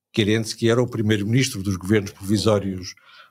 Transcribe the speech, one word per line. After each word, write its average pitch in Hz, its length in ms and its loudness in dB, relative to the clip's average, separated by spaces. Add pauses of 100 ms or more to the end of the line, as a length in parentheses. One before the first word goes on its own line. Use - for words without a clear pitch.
(120)
Kerensky 110 560 0
era 117 140 4
o 120 60 -2
primeiro-ministro 110 760 0
dos 95 140 -2
governos 101 340 0
provisórios 98 840 -2 (360)